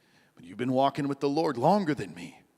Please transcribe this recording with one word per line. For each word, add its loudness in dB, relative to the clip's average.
but -20
you've -18
been -2
walking 2
with -4
the 0
Lord 0
longer 4
than -10
me." -16